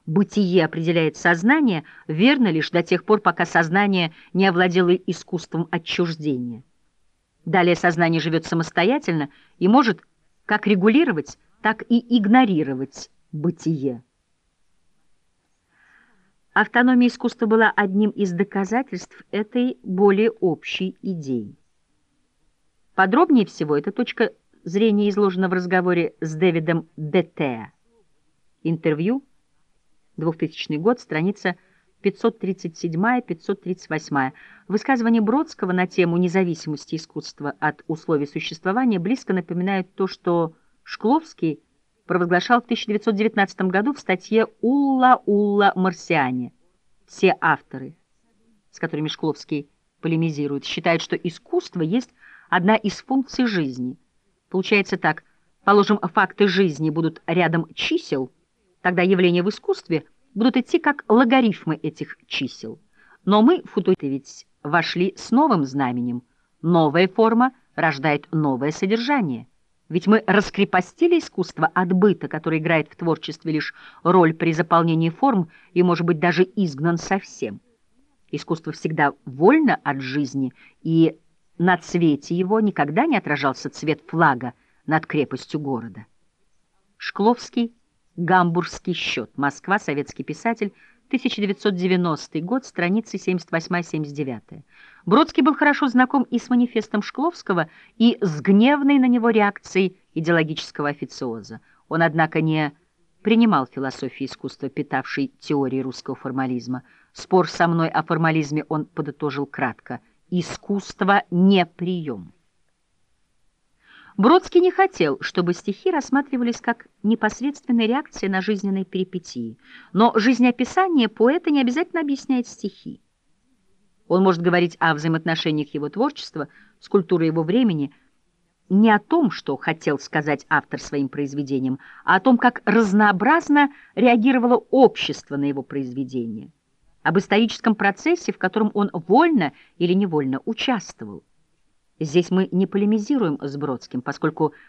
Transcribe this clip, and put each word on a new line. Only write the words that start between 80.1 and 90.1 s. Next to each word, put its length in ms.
и 360
на 220
цвете 560
его 260
никогда 460
не 100
отражался 540
цвет 360
флага 460
над 220
крепостью 540
города. 460
Шкловский, 720
«Гамбургский 800
счет», 420
Москва, 420
Советский 460